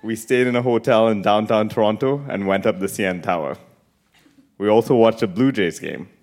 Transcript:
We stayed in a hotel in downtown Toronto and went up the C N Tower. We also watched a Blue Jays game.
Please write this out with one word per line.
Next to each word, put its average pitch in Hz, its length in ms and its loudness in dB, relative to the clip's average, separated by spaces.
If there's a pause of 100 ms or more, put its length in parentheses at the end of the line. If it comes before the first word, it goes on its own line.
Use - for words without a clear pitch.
We 113 120 -4
stayed 127 320 0
in 123 80 -2
a 120 60 2
hotel 113 460 2
in 107 160 0
downtown 107 460 0
Toronto 117 580 0
and 98 200 -4
went 95 200 0
up 95 120 0
the 95 80 -4
C 104 180 -4
N 90 160 -4
Tower. 78 360 -4 (1000)
We 101 100 -2
also 113 280 4
watched 113 260 4
a 113 60 0
Blue 113 240 0
Jays 92 280 -2
game. 78 300 -12 (140)